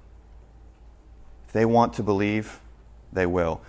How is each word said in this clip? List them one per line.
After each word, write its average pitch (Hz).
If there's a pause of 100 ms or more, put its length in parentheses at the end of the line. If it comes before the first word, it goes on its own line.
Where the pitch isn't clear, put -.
(1500)
if -
they 110
want 117
to 113
believe, 104 (520)
they 92
will. 85